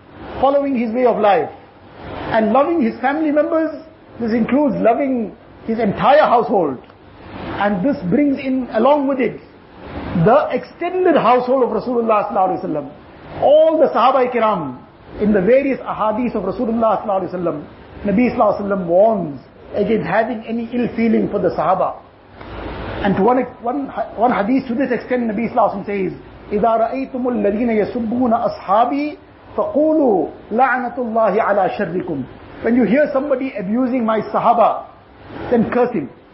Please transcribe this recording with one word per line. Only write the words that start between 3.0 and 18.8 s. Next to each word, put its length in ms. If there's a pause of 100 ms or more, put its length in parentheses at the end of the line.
family 300
members. 400 (500)
This 120
includes 440
loving 580 (300)
his 140
entire 500
household. 500 (540)
And 500
this 140 (140)
brings 280
in, 340
along 360
with 120
it, 200 (840)
the 240
extended 680
household 460
of 80
Rasulullah 580
Sallallahu 320
Alaihi 40
Wasallam. 260 (500)
All 380
the 80
Sahaba 440
Kiram, 480 (440)
in 100
the 80
various 400
ahadith 540
of 80
Rasulullah 600
Sallallahu 260
Alaihi 60
Wasallam, 320 (380)
Nabi 260
Sallallahu 300
Alaihi 20
Wasallam 240